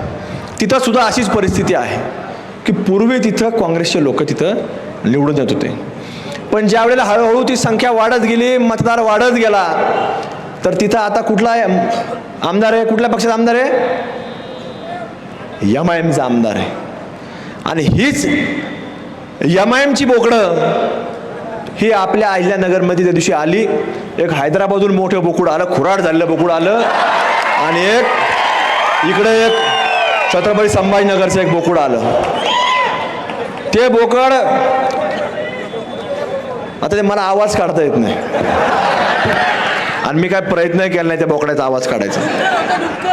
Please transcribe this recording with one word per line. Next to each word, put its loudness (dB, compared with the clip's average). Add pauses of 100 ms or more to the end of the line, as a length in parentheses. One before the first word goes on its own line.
(600)
तिथं 2
सुद्धा 2
अशीच 0
परिस्थिती 2
आहे -4 (380)
की 2
पूर्वी 2
तिथं 0
काँग्रेसचे 0
लोक 0
तिथं -2 (500)
निवडून 2
येत 0
होते, -2 (840)
पण 2
ज्या 4
वेळेला 2
हळूहळू 2
ती 0
संख्या 0
वाढत 2
गेली, 2
मतदार 2
वाढत 4
गेला, 2 (680)
तर 2
तिथं 2
आता 0
कुठला 2
आहे 2 (800)
आमदार 2
आहे, 4
कुठल्या 2
पक्षाचा 0
आमदार 2
आहे? 2 (2000)
एमआयएमचा 2
आमदार 2
आहे. -6 (760)
आणि -2
हीच 2 (1300)
एमआयएमची 2
बोकडं 4 (1040)
ही 2
आपल्या 2
अहिल्यानगरमध्ये 0
त्या 2
दिवशी 0
आली. 0 (520)
एक 0
हैदराबादहून 2
मोठं 0
बोकूड 0
आलं, 0
खुराड 0
झालेलं 2
बोकूड 2
आलं 2 (800)
आणि 0
एक 4 (1000)
इकडे 2
एक 2 (800)
छत्रपती 2
संभाजीनगरचं 2
एक 2
बोकूड 2
आलं. 2 (1500)
ते 6
बोकड 4 (2500)
आता 0
ते 0
मला 2
आवाज 2
काढता 0
येत 2
नाही 2 (1900)
आणि 0
मी 2
काय 2
प्रयत्न 0
केला 0
नाही 0
त्या 0
बोकड्याचा 0
आवाज 0
काढायचा. -2 (920)